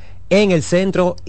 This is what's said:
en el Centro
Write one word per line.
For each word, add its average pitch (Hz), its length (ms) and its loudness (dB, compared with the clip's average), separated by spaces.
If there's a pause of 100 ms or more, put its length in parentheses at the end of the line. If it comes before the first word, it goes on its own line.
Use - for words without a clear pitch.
(300)
en 202 220 4
el 160 120 2
Centro 180 520 0 (140)